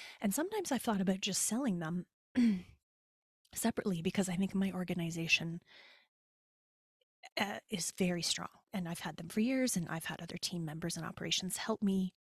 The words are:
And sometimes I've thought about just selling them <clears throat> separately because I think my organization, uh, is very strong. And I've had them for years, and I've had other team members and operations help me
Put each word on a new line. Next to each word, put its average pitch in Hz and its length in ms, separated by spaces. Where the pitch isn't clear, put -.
And 196 120
sometimes 370 380
I've 247 120
thought 202 180
about 190 180
just - 220
selling 220 380
them 170 260
<clears throat> 220 300
separately 196 480
because 185 280
I 175 60
think 190 200
my 190 160
organization, 170 880
uh, 208 200
is 175 280
very 180 240
strong. - 260
And 180 140
I've 170 120
had 160 180
them 165 120
for 214 100
years, 254 360
and 175 140
I've 165 160
had - 160
other 170 160
team 170 280
members 160 320
and 165 80
operations - 520
help - 240
me 190 320